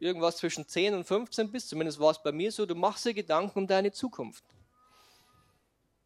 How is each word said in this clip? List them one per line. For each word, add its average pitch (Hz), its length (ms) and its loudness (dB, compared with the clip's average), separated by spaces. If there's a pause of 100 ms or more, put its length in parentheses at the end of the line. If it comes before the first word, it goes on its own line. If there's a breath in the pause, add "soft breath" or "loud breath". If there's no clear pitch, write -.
irgendwas 170 380 0
zwischen 160 280 -4
zehn 196 260 0
und 175 120 -2
fünfzehn 220 480 -2
bist, 247 160 -8
zumindest 156 320 -4
war 151 100 8
es 156 100 0
bei 147 120 0
mir 175 180 -2
so, 214 160 -2
du 175 80 -4
machst 185 300 0
dir 233 100 0
Gedanken 196 420 0
um 196 120 0
deine 196 240 4
Zukunft. - 500 -8 (1600 soft breath)